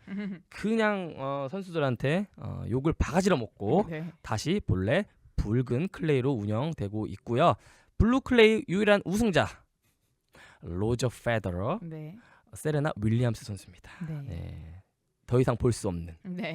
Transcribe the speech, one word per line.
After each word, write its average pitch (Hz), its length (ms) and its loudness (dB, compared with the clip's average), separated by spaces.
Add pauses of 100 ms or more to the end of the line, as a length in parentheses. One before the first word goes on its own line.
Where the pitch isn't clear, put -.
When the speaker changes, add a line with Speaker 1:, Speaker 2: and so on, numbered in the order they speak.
Speaker 1:
<laughs> 196 460 -8
Speaker 2:
그냥, 208 680 0
어, 139 340 -4
선수들한테, 165 760 -2 (100)
어, 92 320 -8
욕을 135 240 0
바가지로 180 460 2
먹고 113 500 0
Speaker 1:
네. 160 320 -10
Speaker 2:
다시 143 460 -2
본래 110 400 0 (300)
붉은 123 520 0
클레이로 143 440 0
운영되고 107 720 -2
있고요. 120 480 2 (420)
블루 240 240 4
클레이 220 480 6
유일한 202 380 4
우승자 175 400 2 (1160)
로저 110 460 -2
페더러, 110 760 -2
Speaker 1:
네. 160 340 -12 (360)
Speaker 2:
세레나 151 440 -2
윌리엄스 113 480 0
선수입니다. - 460 -14 (180)
Speaker 1:
네. 151 180 -8
Speaker 2:
네. 85 560 -10 (440)
더 123 140 4
이상 127 160 2
볼 120 160 2
수 - 160 -4
없는, 85 340 -6
Speaker 1:
네. 180 320 -6